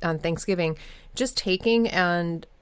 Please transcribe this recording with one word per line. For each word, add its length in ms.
on 160
Thanksgiving, 580
just 240
taking 500
and 600